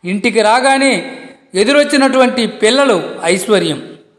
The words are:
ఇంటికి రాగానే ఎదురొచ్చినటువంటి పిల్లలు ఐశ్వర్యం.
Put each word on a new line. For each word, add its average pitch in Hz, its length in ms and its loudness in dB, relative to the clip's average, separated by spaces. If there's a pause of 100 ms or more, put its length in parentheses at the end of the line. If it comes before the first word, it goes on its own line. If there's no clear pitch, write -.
ఇంటికి 208 380 -2
రాగానే 262 680 2 (420)
ఎదురొచ్చినటువంటి 254 920 2
పిల్లలు 233 560 0 (220)
ఐశ్వర్యం. 170 580 0 (360)